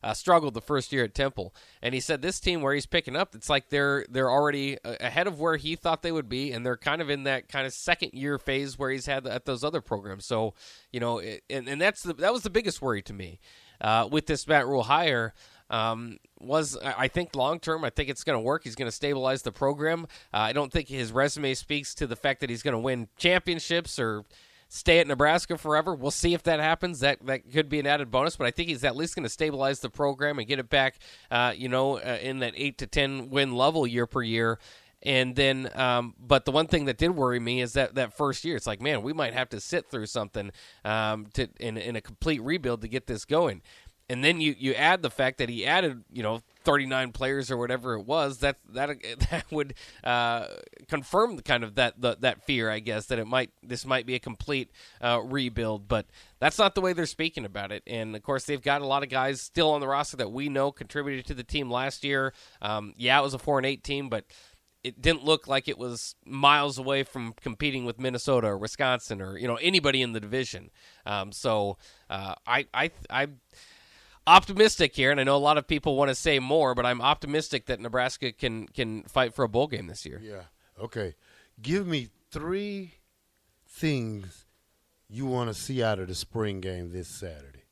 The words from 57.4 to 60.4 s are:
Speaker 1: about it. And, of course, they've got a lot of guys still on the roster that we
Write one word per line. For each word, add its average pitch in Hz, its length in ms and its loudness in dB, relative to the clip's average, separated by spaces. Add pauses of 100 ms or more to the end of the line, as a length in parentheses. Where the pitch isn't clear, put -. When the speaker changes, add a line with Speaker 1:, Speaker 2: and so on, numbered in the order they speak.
Speaker 1:
about 98 260 -8
it. 101 140 -8
And, 110 300 -6
of 107 80 -12
course, 135 220 -2
they've 143 160 -4
got 143 200 2
a 143 60 -6
lot 139 160 2
of 135 60 -10
guys 131 320 -2
still 160 300 2
on 147 100 2
the 135 60 -2
roster 139 300 -2
that 110 140 -2
we 139 180 -4